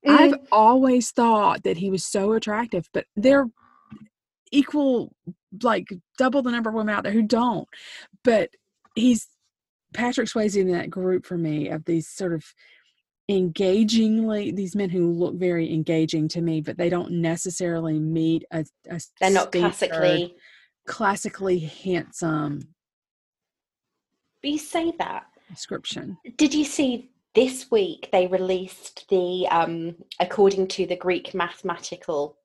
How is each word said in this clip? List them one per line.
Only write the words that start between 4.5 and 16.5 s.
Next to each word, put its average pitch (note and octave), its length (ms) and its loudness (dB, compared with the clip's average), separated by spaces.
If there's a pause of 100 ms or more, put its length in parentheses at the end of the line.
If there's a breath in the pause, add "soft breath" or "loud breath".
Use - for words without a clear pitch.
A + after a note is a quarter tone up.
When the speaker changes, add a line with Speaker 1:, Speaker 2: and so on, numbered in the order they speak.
Speaker 1:
equal, C4+ 600 0 (500)
like, G3+ 260 0 (300)
double C4 220 2
the B3 120 -2
number A#3 180 -2
of A3 60 -6
women G#3+ 180 -2
out G3+ 80 -4
there - 100 -4
who A3+ 100 2
don't. A3+ 440 0 (560 loud breath)
But A3 280 2 (440)
he's, A#3 320 2 (680)
Patrick A#3+ 360 -2
Swayze G#3+ 280 -2
in F#3 140 2
that F3 180 -2
group F#3 380 -2
for F#3 100 -8
me D3+ 320 -2
of D#3+ 160 -8
these E3 240 -2
sort F#3 240 -6
of D#3+ 120 -6 (840 soft breath)
engagingly, G#3+ 1200 2
these F#3+ 240 -6
men G3+ 120 0
who E3+ 240 0
look E3+ 220 -2
very F3 400 -2
engaging D#3+ 540 0
to E3+ 120 -4
me, D#3+ 200 0